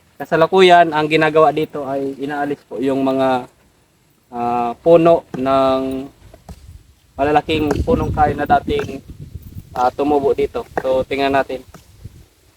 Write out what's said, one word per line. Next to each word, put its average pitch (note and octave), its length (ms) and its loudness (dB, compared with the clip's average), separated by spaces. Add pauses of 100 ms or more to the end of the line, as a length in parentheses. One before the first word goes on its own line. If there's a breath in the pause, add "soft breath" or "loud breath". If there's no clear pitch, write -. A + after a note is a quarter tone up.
(160)
kasalukuyan, E3+ 800 4
ang D3+ 160 -2
ginagawa D#3 400 4
dito D3+ 320 -4
ay C#3 320 -6
inaalis C#3+ 480 -6
po - 160 -12
yung C3+ 240 0
mga, C3 400 0 (880)
ah, A#2+ 480 -2
puno E3+ 560 4
ng C3 720 -2 (1120)
malalaking D3+ 480 -2 (160)
punong D#3 320 -4
kahoy D3+ 160 -2
na D3 160 -6
dating, C#3 560 -4 (720)
ah, B2+ 160 0
tumubo C#3+ 400 -2
dito. B2+ 320 -4 (160)
So, C3 240 -2
tingnan C#3 320 -2
natin. C3+ 240 -4 (960)